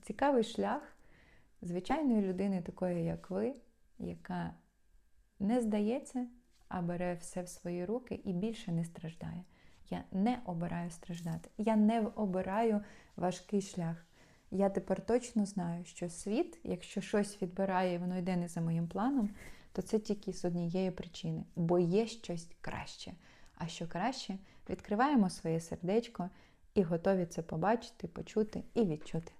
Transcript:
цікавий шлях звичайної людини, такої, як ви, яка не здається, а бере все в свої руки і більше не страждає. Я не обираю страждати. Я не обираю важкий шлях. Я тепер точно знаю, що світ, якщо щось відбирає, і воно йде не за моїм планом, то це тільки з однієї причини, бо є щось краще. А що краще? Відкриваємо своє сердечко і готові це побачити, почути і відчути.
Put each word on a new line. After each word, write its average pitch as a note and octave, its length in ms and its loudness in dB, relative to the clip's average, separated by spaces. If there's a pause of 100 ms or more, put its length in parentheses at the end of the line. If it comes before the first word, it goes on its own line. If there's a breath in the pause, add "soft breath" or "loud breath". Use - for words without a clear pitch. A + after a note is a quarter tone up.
цікавий C4+ 420 4
шлях G#3+ 380 -2 (800 soft breath)
звичайної G#3+ 600 2
людини, F#3+ 400 0
такої, F3 420 -2
як E3 260 -4
ви, G#3+ 240 0 (460)
яка E3+ 540 -6 (880)
не A3+ 220 2
здається, A#3 680 0 (400)
а F#3 140 -4
бере F3 320 0
все E3+ 280 -6
в F3 80 -8
свої F3 360 -4
руки A#3 380 -4
і F#3+ 100 -2
більше G#3 380 -2
не E3 140 0
страждає. E3 580 -10 (460 soft breath)
Я F3 220 -6
не A#3+ 340 2
обираю E3+ 460 -4
страждати. E3 680 -8
Я A3 180 4
не A3 260 6
обираю G#3 800 0 (340 loud breath)
важкий F#3 460 0
шлях. E3 440 -4 (460 soft breath)
Я G3 180 4
тепер F#3+ 360 -2
точно A3+ 400 2
знаю, E3+ 400 -4
що - 240 -6
світ, A3+ 540 -2
якщо - 380 -4
щось G3+ 400 0
відбирає, F#3 520 2
і F3 40 0
воно F3+ 200 -2
йде F3+ 200 0
не F3 100 0
за E3 140 -4
моїм E3 260 2
планом, G#3+ 420 2 (420 loud breath)
то F#3+ 100 -2
це G#3+ 180 2
тільки G3+ 340 -2
з - 120 -6
однієї F3 460 0
причини, E3+ 520 -6 (120)
бо F3 240 4
є F#3 280 4
щось - 400 -8 (140)
краще. - 520 -8 (440 loud breath)
А E3+ 100 -6
що E3 200 -6
краще? G3 500 -2 (320 loud breath)
Відкриваємо G#3+ 600 4
своє E3 300 0
сердечко F3+ 680 0 (440 soft breath)
і G3+ 100 6
готові F3 420 4
це - 160 -6
побачити, F#3+ 680 0
почути - 560 -2 (100)
і A3 120 4
відчути. E3 540 -4